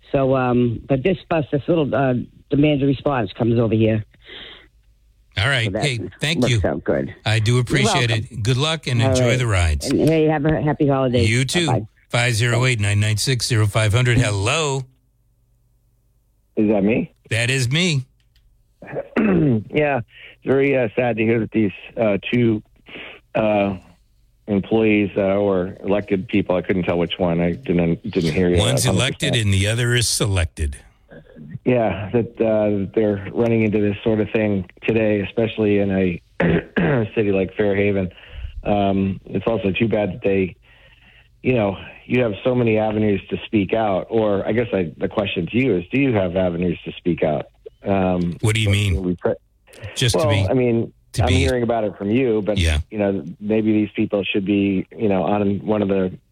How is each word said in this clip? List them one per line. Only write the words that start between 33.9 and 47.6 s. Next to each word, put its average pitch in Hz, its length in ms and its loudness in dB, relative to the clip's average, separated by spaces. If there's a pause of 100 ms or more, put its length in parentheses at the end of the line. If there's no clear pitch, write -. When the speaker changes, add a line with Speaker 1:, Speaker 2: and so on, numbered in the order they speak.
Speaker 3:
sort 110 180 0
of 101 100 -2
thing 104 380 -2 (120)
today, 107 400 0
especially 107 580 0
in 98 120 0
a 92 300 0 (180)
<clears throat> 165 760 0
city 101 160 0
like 95 240 0
Fairhaven. 101 560 0 (520)
Um, 98 640 0
it's 98 200 -6
also 104 260 0
too 117 160 0
bad 104 260 0
that - 100 -12
they, 98 320 0 (880)
you 127 100 0
know, 101 240 0 (280)
you 123 180 0
have 110 100 -2 (100)
so 127 120 2
many 113 220 2
avenues 107 520 0
to 98 160 -4
speak 101 280 0
out. 107 360 0
Or 104 380 0
I 104 60 -2
guess 117 200 0
I, 90 240 -2
the 95 120 -4
question 98 380 -2
to 107 100 -4
you 123 200 2
is, 87 140 -4
do 127 80 0
you 135 140 2
have 92 220 0
avenues 87 500 0
to 80 80 -8
speak 85 300 -2
out? 76 240 -2 (360)